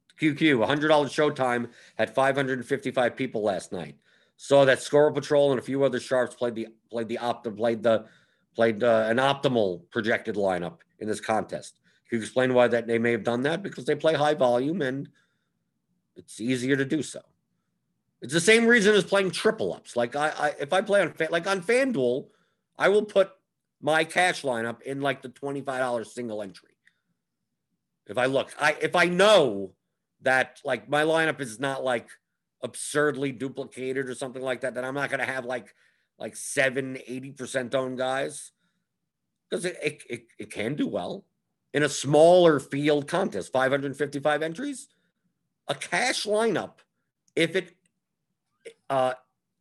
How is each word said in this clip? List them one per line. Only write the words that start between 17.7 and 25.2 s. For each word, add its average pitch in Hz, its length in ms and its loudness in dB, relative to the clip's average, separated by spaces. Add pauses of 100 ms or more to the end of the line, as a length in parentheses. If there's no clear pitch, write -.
It's 127 140 -6
the 170 60 2
same 220 260 6
reason 214 280 6
as 202 100 4
playing 196 260 0
triple 170 420 0
ups. - 240 -16
Like, 120 200 -2
I, 147 120 0
I, 147 320 -2
if 143 120 -6
I 190 100 2
play 202 180 2
on 156 120 0
Fa-, 160 180 -4
like, 170 160 -2
on 196 160 0
FanDuel, 170 640 0 (500)
I 156 120 2
will 208 160 4
put 196 260 2 (500)
my 156 240 2
cash 175 380 0
lineup 117 400 -4
in, 139 180 -8
like, 139 220 -2